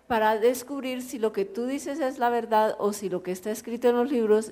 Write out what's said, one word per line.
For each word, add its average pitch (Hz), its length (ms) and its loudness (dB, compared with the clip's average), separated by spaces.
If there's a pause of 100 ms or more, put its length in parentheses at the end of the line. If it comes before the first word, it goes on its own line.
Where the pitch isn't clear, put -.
para 220 300 2
descubrir 254 640 -2
si 247 180 -10
lo 220 140 0
que 196 120 -2
tú 233 200 -4
dices 277 340 -6
es 262 200 -4
la 240 100 2
verdad 226 480 2
o 208 160 0
si 208 160 -6
lo 180 140 -4
que 180 80 -6
está 185 200 -6
escrito 233 380 0
en 240 80 4
los 240 140 2
libros 220 400 4